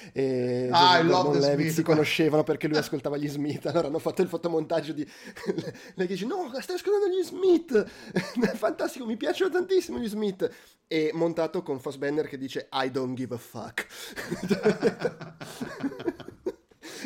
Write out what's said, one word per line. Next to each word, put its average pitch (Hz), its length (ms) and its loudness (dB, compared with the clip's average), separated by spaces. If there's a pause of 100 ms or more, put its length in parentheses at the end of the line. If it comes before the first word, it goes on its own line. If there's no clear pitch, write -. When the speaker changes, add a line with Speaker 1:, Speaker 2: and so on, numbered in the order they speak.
(120)
Speaker 1:
e 127 580 0
Speaker 2:
Ah, 175 280 8
Speaker 1:
Joseph 165 40 6
Speaker 2:
I 165 40 4
Love 180 260 4
the 143 80 4
Speaker 1:
Gordon-Levitt 143 300 4
Speaker 2:
Smith. 160 40 -2
Speaker 1:
si 165 80 2
conoscevano 151 640 4
perché 156 240 -2
lui 151 100 2
ascoltava 147 380 -2
gli 147 120 -2
Smith. 143 380 -4
Allora 147 220 2
hanno 156 100 -2
fatto 160 240 0
il 180 60 2
fotomontaggio 160 640 0
di 147 140 -4
<laughs> - 880 -8
lei 185 120 -2
che 190 80 -2
dice: 185 120 -4
"No, 349 220 -4 (120)
stai 359 160 -6
ascoltando 403 320 2
gli 370 160 0
Smith, 359 480 2 (400)
<laughs> - 280 -2
è - 160 2
fantastico, - 500 -2
mi 220 100 -2
piacciono 359 340 0
tantissimo 359 480 0
gli 240 100 -2
Smith", 202 400 -2 (380)
e 156 280 2
montato 165 480 0
con 143 180 -4
Fassbender 143 480 -2
che 139 100 -8
dice: 131 340 -6
"I 131 180 0
don't 127 260 -2
give 123 180 -4
a 117 40 -6
fuck". - 480 -8 (540)
<laughs> - 1900 -2 (800)